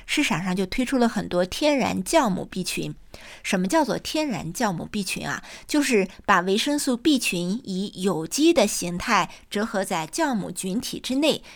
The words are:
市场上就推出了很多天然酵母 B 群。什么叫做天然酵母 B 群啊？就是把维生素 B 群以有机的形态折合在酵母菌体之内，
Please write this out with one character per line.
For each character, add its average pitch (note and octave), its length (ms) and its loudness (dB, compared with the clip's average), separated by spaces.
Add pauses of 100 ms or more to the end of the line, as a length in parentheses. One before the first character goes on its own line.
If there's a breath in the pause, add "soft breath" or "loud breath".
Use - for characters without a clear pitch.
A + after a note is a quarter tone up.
市 - 180 0
场 F3+ 180 0
上 F#3 140 -2
就 G3 80 0
推 F#3+ 180 -2
出 B3+ 140 0
了 A#3+ 100 6
很 F#3+ 220 -2
多 F3+ 160 2
天 D4 320 0
然 F#3+ 260 0
酵 C4 280 4
母 - 160 -4
B F#3 180 -6
群。 D3+ 300 -6 (480 loud breath)
什 - 180 0
么 F3+ 60 0
叫 D#4+ 180 4
做 F#3+ 140 -2
天 D#4 300 -2
然 E3 220 -6
酵 G#3 220 -2
母 E3 140 -6
B G#3 180 -4
群 - 240 -6
啊？ - 160 -6 (220 loud breath)
就 D4 160 2
是 A3+ 260 2 (160 loud breath)
把 F#3+ 160 6
维 F#3+ 160 2
生 D4 220 0
素 C4 180 0
B C4+ 220 4
群 F#3 460 -2
以 F#3+ 360 -6
有 E3+ 260 0
机 D#4+ 280 4
的 A#3 120 6
形 F3+ 300 -4
态 F3+ 320 2 (220 loud breath)
折 G#3 160 -2
合 G3+ 180 -2
在 E3 220 -2
酵 D4 280 0
母 F#3+ 160 -2
菌 F#3 300 -4
体 - 180 -8
之 - 180 -4
内， C#4+ 260 2 (140)